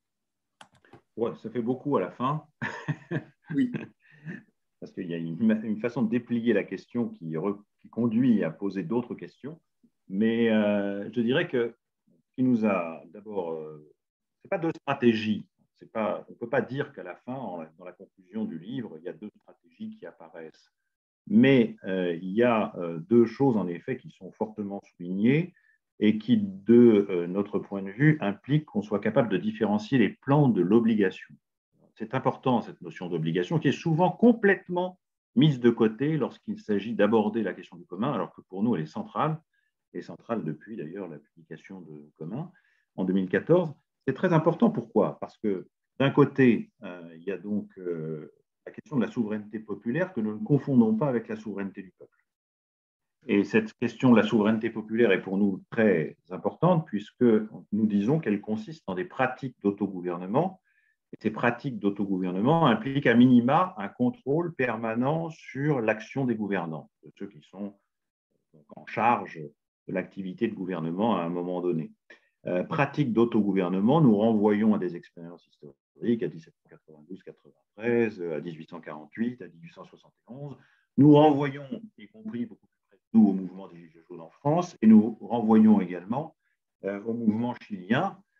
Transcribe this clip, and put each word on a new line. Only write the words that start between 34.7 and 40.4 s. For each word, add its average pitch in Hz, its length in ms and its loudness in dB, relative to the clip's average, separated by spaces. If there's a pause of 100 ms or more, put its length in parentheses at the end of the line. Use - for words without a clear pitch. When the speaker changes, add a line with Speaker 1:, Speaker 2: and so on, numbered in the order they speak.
Speaker 1:
mise 135 260 4
de 120 100 6
côté 120 480 2
lorsqu'il 107 420 -6
s'agit 104 320 -4
d'aborder 107 500 2
la 90 120 -4
question 90 240 -20
du 87 80 -20
commun, 110 260 -4
alors 90 220 -4
que - 80 -20
pour 95 200 -10
nous, 117 140 2
elle 80 60 -2
est 78 40 -6
centrale, 131 540 -4 (540)
et 87 80 -10
centrale 95 420 -8